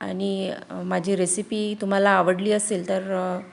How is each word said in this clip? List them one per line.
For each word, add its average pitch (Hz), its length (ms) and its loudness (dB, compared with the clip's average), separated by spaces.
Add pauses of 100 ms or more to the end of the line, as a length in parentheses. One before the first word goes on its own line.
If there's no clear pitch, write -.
आणि, 196 540 -4 (160)
अ, 180 120 -8
माझी 185 340 0
रेसिपी 208 640 -2
तुम्हाला 196 300 4
आवडली 185 420 4
असेल 202 360 -2
तर, 190 260 -2
अ, 185 260 -2 (120)